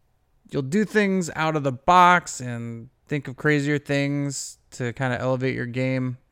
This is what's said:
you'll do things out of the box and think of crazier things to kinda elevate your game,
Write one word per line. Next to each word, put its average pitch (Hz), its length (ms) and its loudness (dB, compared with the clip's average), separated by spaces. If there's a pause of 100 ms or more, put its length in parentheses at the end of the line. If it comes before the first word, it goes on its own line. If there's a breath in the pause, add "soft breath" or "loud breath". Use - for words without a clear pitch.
(500)
you'll 135 120 -4
do 165 220 0
things 190 520 0
out 156 200 0
of 147 60 -2
the 135 100 0
box 180 680 4
and 117 480 -10 (200)
think 147 200 -4
of 127 80 -12
crazier 147 420 2
things 143 800 -4 (140)
to 120 200 -6
kinda 127 280 -2
elevate 127 340 -2
your 123 120 -6
game, 127 520 -4 (140)